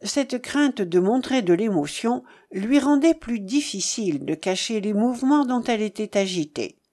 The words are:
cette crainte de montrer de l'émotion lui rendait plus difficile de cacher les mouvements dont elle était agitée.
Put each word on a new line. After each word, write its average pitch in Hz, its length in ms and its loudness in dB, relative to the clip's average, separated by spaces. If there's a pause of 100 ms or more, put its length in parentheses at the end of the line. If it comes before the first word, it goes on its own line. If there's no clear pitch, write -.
cette 254 400 -4
crainte 277 400 0
de 175 160 2
montrer 247 440 2
de 175 120 4
l'émotion 214 720 0 (260)
lui 226 300 2
rendait 294 340 4
plus 233 240 -4
difficile 196 840 -2
de 151 100 -2
cacher 190 460 -4
les 208 120 -2
mouvements 254 520 2
dont 247 180 -2
elle 233 200 -2
était 208 360 -4
agitée. 175 640 -4 (120)